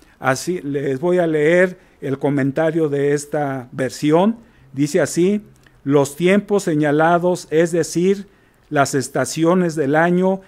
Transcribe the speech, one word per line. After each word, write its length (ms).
Así, 420
les 380
voy 180
a 100
leer 500
el 200
comentario 680
de 260
esta 600
versión. 640
Dice 300
así: 400
"Los 320
tiempos 480
señalados, 880
es 200
decir, 560
las 260
estaciones 800
del 180
año 520